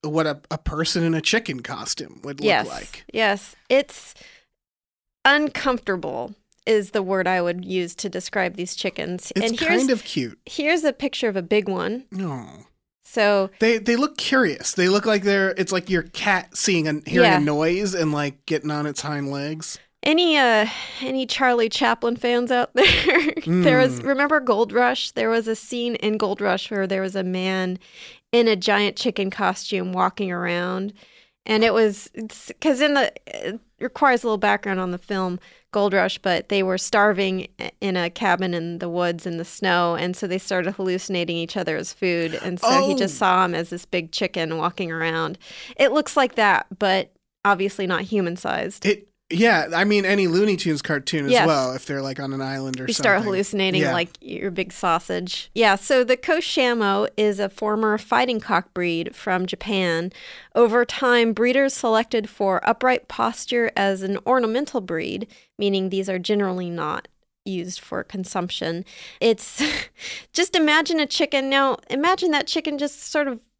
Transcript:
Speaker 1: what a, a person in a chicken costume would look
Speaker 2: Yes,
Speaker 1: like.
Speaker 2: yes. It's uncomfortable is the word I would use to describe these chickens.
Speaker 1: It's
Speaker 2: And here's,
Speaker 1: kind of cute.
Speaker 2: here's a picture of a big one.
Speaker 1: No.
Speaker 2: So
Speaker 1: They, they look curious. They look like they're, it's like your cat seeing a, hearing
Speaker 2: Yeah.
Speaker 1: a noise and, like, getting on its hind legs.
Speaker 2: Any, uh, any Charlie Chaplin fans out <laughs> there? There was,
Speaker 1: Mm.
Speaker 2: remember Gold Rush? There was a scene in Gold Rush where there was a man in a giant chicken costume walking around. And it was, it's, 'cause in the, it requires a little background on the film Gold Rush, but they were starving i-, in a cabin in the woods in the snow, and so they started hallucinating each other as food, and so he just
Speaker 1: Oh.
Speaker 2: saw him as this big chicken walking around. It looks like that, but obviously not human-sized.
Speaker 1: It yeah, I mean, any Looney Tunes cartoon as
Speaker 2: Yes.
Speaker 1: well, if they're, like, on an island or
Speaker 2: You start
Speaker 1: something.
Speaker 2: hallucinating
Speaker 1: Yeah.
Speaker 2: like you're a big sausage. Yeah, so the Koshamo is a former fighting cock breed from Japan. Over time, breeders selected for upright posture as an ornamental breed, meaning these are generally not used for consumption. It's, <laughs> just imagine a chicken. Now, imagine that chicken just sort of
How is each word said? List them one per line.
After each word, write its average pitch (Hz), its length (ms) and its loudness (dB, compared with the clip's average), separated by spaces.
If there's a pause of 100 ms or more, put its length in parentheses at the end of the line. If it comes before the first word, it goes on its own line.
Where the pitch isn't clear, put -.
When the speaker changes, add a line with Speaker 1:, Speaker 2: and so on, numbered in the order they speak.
Speaker 1:
what 156 240 0
a, 143 120 -4 (120)
a 156 80 -4
person 165 440 -2
in 165 120 2
a 156 60 0
chicken 160 400 -2
costume - 600 -8
would 139 160 -12
look 214 80 -4
Speaker 2:
Yes, 156 200 2
Speaker 1:
like. - 440 -12
Speaker 2:
yes. 208 440 -2 (140)
It's - 440 0 (1120)
uncomfortable 240 1080 -2 (300)
is 208 260 0
the 208 120 -2
word 185 240 0
I 185 140 2
would 175 240 -4
use 185 300 -4
to 196 140 -8
describe 180 460 -4
these 180 200 -8
chickens. 180 600 -6
Speaker 1:
It's 220 160 0
Speaker 2:
And 233 80 -6
here's, 320 200 2
Speaker 1:
kind 269 100 2
of 233 140 0
cute. 123 420 -6
Speaker 2:
here's 311 380 0
a 285 100 2
picture 262 340 -4
of 196 80 -2
a 190 60 -2
big 202 260 0
one. 196 440 -4
Speaker 1:
No. 147 360 -6 (560)
Speaker 2:
So 202 460 2 (100)
Speaker 1:
They, 226 180 4
they 226 180 0
look 302 220 0
curious. - 560 0
They 180 140 2
look 196 180 2
like 208 180 2
they're, 196 340 2
it's 185 140 -2
like 180 180 -2
your 175 140 2
cat - 520 -2
seeing 170 320 2
a, 151 60 0 (120)
hearing 240 240 6
Speaker 2:
Yeah. 185 80 6
Speaker 1:
a 151 40 2
noise 165 520 0
and, 156 200 0
like, 147 320 -4
getting 151 260 -2
on 147 140 -2
its 147 160 -6
hind 143 300 -6
legs. 147 480 -8 (240)
Speaker 2:
Any, 320 340 2
uh, 226 300 4 (340)
any 262 240 -4
Charlie 240 440 2
Chaplin 233 460 0
fans 240 360 0
out 247 200 0
<laughs> - 40 -12
there? 269 100 6 (600)
There 180 340 4
was, 254 200 2
Speaker 1:
Mm. - 60 -10
Speaker 2:
remember 285 340 2
Gold 226 320 0
Rush? 247 400 0
There 226 180 -2
was 226 180 0
a 220 80 -2
scene 240 400 -4
in 214 220 0
Gold 202 240 -2
Rush 190 300 -2
where 196 160 -2
there 190 140 -2
was 190 140 -6
a 190 80 -2
man 185 560 -2 (520)
in 233 160 6
a 214 80 4
giant 202 420 0
chicken 202 320 -2
costume 185 640 -2
walking 185 380 -2
around. 180 640 -4 (520)
And 220 180 2
it 226 100 4
was, 214 400 2
it's, - 380 -12 (100)
'cause 269 200 2
in 294 120 4
the, 277 180 2 (160)
it - 320 -8 (200)
requires 254 440 2
a 240 40 -2
little 220 100 2
background 202 420 0
on 180 120 -2
the 175 80 -6
film 185 400 -2 (320)
Gold 202 220 2
Rush, 190 260 2
but 175 300 0
they 196 140 2
were 185 140 0
starving 190 680 2 (120)
i-, - 120 -10 (100)
in 190 160 0
a 175 140 0
cabin 185 420 0
in 170 240 -6
the 175 120 -6
woods 170 360 -2
in 170 120 -6
the 170 80 -8
snow, 175 500 0
and 180 200 -4
so 202 120 -6
they 180 100 -2
started 185 360 -2
hallucinating 180 640 -2
each 170 200 -6
other 165 200 -2
as - 160 -8
food, 170 500 -2
and 180 160 -4
so 269 280 4
he 294 60 2
just 208 220 0
Speaker 1:
Oh. 208 100 0
Speaker 2:
saw 185 200 4
him 175 100 -2
as 170 160 -6
this 175 140 -10
big 170 260 -4
chicken 165 460 -4
walking 170 340 -4
around. 165 480 -2 (380)
It 262 160 4
looks 294 220 0
like 262 200 2
that, 202 320 4 (100)
but 190 340 0 (320)
obviously 196 440 0
not 175 160 0
human-sized. 185 840 -4
Speaker 1:
It 202 220 0 (240)
yeah, 170 440 4
I 175 100 2
mean, 202 200 4
any 196 220 4
Looney 190 300 4
Tunes 156 240 0
cartoon 147 440 -2
as 139 60 2
Speaker 2:
Yes. 170 160 6
Speaker 1:
well, 135 260 2
if - 120 -8
they're, 139 160 -6
like, 135 180 -6
on 135 140 -6
an 135 80 -6
island 135 380 -6
or 131 60 -8
Speaker 2:
You 233 80 -2
start 202 260 4
Speaker 1:
something. 208 120 -2
Speaker 2:
hallucinating 190 500 0
Speaker 1:
Yeah. 139 120 2
Speaker 2:
like 175 160 0 (120)
you're - 280 -8
a - 20 -6
big 185 220 -4
sausage. 180 840 -2
Yeah, 208 200 4
so 254 280 2
the 247 140 2
Koshamo 233 880 2 (100)
is 208 220 2
a 196 100 -2
former 214 480 0
fighting 247 420 0
cock 185 340 -2
breed 170 420 -2
from 185 300 -2
Japan. 180 640 -2 (440)
Over 240 300 6
time, 240 480 2
breeders 254 400 2
selected 220 560 0
for 190 380 0
upright 247 400 2
posture 233 680 -2
as 196 260 0
an 190 160 -2 (100)
ornamental 247 540 2
breed, 175 460 -6 (300)
meaning 196 320 0
these 190 200 -2
are 185 100 -2
generally 185 500 -2
not 160 380 -6 (380)
used 185 340 -6
for - 240 -8
consumption. 180 800 -6 (340)
It's, 226 440 0 (400)
<laughs> - 300 -14
just 359 220 0
imagine 320 440 4
a 294 80 2
chicken. 277 420 0
Now, 269 280 4 (120)
imagine 339 420 0
that 285 160 0
chicken 302 300 -4
just 285 240 -4 (100)
sort 294 160 0
of 240 120 -6 (200)